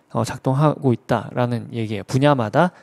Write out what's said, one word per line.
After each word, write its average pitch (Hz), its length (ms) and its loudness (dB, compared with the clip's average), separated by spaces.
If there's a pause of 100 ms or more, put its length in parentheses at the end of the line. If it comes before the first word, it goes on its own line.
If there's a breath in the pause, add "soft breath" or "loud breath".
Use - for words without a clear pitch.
(120)
어, 113 120 0
작동하고 135 680 0
있다라는 120 800 -2
얘기예요. 110 320 -6
분야마다 135 680 2 (100)